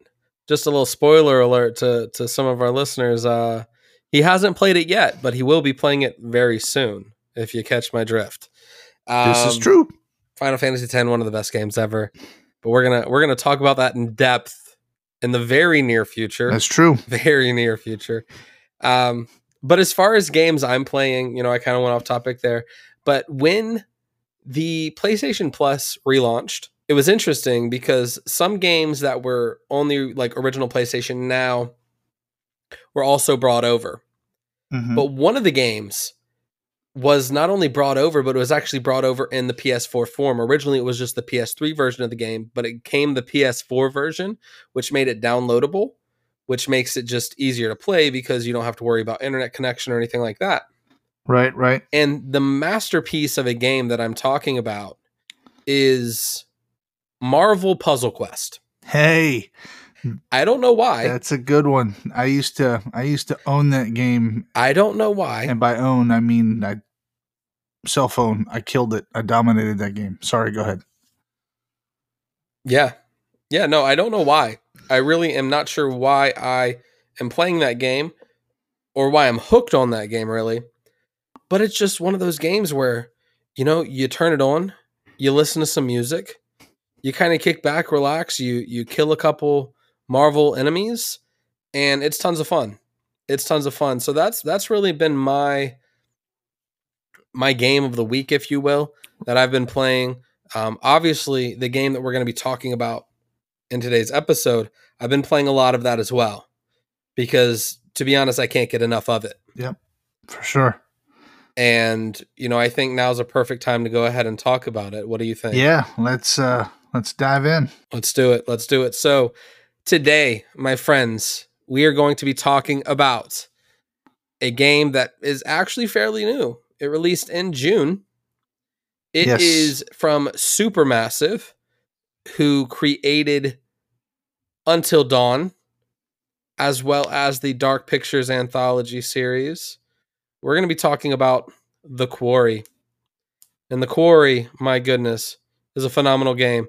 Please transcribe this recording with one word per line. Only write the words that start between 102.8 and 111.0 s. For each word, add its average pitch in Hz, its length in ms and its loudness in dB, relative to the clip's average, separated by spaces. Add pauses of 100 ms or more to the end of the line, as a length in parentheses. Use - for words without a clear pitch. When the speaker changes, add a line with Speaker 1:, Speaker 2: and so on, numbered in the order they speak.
Speaker 1:
in 123 100 -4
today's 117 300 0
episode, 127 600 2 (280)
I've 120 120 -4
been 139 120 2
playing 143 260 2
a 139 40 2
lot 131 220 4
of 120 80 -2
that 120 160 0
as 110 120 -4
well. 113 380 -2 (640)
Because, 123 640 0 (160)
to 139 100 -4
be 135 120 2
honest, 131 220 0
I 127 80 -2
can't 120 240 -2
get 120 120 -2
enough 117 260 -2
of 113 160 -2
it. 107 100 -14 (220)
Speaker 2:
Yep, 127 200 -8 (500)
for - 160 -18
sure. 131 400 0 (720)